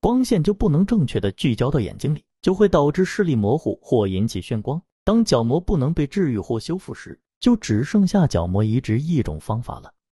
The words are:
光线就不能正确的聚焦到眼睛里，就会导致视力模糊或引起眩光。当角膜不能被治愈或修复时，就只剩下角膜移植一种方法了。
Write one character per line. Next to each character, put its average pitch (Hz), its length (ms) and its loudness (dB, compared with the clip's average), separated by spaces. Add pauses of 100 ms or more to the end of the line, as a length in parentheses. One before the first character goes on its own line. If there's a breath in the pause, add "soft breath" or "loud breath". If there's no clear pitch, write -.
光 254 240 0
线 214 160 0
就 202 140 0
不 214 140 0
能 165 180 2
正 202 180 2
确 117 140 -4
的 98 140 -2
聚 - 200 -2
焦 120 160 0
到 143 120 0
眼 - 180 -6
睛 147 160 -2
里， 147 80 -10 (180)
就 185 140 0
会 202 140 4
导 147 240 4
致 185 120 2
视 202 200 -2
力 160 100 0
模 110 240 2
糊 - 240 -4
或 110 240 0
引 95 220 -2
起 104 120 -6
眩 110 220 -6
光。 151 180 -6 (220)
当 226 220 2
角 123 180 2
膜 123 180 0
不 196 160 -2
能 139 160 0
被 147 140 -2
治 170 240 -2
愈 110 80 -2
或 113 220 -4
修 165 180 -6
复 - 160 -12
时， - 240 -18 (220)
就 240 160 4
只 110 260 0
剩 196 240 2
下 185 180 4
角 87 220 0
膜 95 160 0
移 110 180 0
植 110 200 -2
一 156 200 -2
种 78 200 -6
方 113 200 -6
法 - 200 -12
了。 - 120 -20 (220)